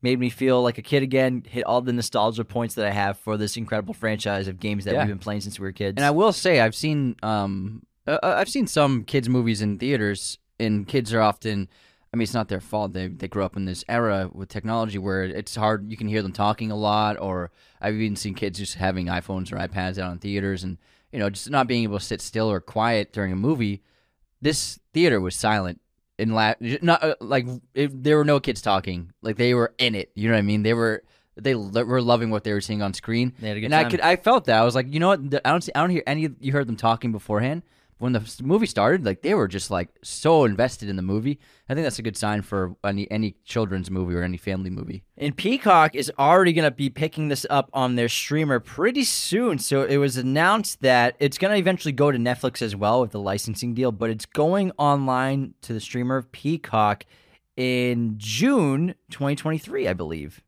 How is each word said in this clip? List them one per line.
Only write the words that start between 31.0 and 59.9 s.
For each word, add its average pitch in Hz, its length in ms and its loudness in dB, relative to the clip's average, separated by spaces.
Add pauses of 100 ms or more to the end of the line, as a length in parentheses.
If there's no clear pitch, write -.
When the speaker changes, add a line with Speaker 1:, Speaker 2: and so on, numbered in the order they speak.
Speaker 2:
they 131 200 0
lo-, 107 280 -2
were 123 180 2
loving 120 280 2
what 107 160 -2
they 107 80 0
were 101 80 0
seeing 104 200 -4
on 98 120 -2
screen. 120 460 -2
Speaker 1:
They 113 100 -8
had 104 80 -4
a - 40 -6
good 110 40 -4
Speaker 2:
And 147 100 2
I 160 80 6
Speaker 1:
time. - 80 0
Speaker 2:
could, 180 100 -2
I 175 160 4
felt 240 280 2
that. 113 140 4
I 113 40 6
was 120 120 4
like, 131 180 -2
"You 156 60 0
know 170 100 4
what? 143 200 0
The, 139 180 0
I 135 40 4
don't 165 100 2
see, - 140 -10
I 143 60 2
don't 175 80 2
hear 175 180 0
any 151 180 -2
of 139 140 -4
you 135 140 -4
heard 139 140 0
them 113 100 -4
talking 113 340 0
beforehand." 113 520 -2 (360)
When 127 140 0
the 110 80 0
s-, 110 200 -14
movie 185 240 2
started, 139 400 2
like, 98 160 -2
they 170 140 0
were 127 120 2
just, 92 220 -6
like, 90 200 -2 (140)
so 156 420 4
invested 107 440 0
in 98 60 -4
the 92 80 -4
movie. 110 340 -2 (320)
I 131 60 -2
think 160 100 -2
that's 120 140 -4
a - 20 -10
good 110 160 -6
sign 104 240 -2
for 92 420 -4
any, 101 280 -2
any 107 240 -2 (100)
children's 95 460 -2
movie 90 240 -2
or 87 80 -2
any 90 140 -4
family 95 320 -6
movie. 92 340 -10 (140)
Speaker 1:
And 143 200 -4
Peacock 185 580 4
is 139 220 -4
already 170 360 6
gonna 156 180 4
be 139 180 -2
picking 151 380 -4
this 139 220 -2
up 139 240 2
on 127 220 0
their 120 140 2
streamer 147 500 0
pretty 247 440 0
soon. 202 560 0
So 139 240 2
it 139 140 2
was 139 200 2
announced 160 640 0
that 127 380 6
it's 143 180 0
gonna 202 200 2
eventually 180 340 0
go 143 200 4
to 131 60 0
Netflix 123 440 -2
as 107 140 -2
well 104 260 2
with 113 100 -2
the 107 80 -6
licensing 104 560 -4
deal, 123 160 0
but 113 180 -2
it's 110 160 -6
going 180 520 0
online 139 840 0
to - 120 -8
the 110 80 -4
streamer 127 420 -2
Peacock 117 840 0 (520)
in 123 600 0
June 147 800 2 (160)
twenty 139 240 -2
twenty-three, 160 520 -4
I 92 60 0